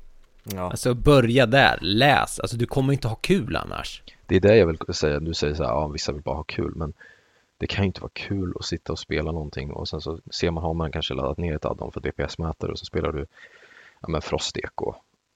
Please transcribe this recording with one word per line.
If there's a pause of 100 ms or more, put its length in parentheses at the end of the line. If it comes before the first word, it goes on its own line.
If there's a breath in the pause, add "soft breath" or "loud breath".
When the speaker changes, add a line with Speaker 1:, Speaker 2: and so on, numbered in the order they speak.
(420)
Speaker 1:
Ja.
Speaker 2:
Alltså,
börja
där,
läs.
Alltså,
du
kommer
inte
ha
kul
annars. (240 loud breath)
Speaker 3:
Det
är
det
jag
vill
säga.
Du
säger
så
här,
"Ja,
vissa
vill
bara
ha
kul",
men (680 soft breath)
det
kan
ju
inte
vara
kul
att
sitta
och
spela
någonting
och
sen
så (100)
ser
man,
har
man
kanske
laddat
ner
ett
addon
för
D
P
S-mätare
och
så
spelar
du, (760 loud breath)
ja,
men
Frost
Echo, (420)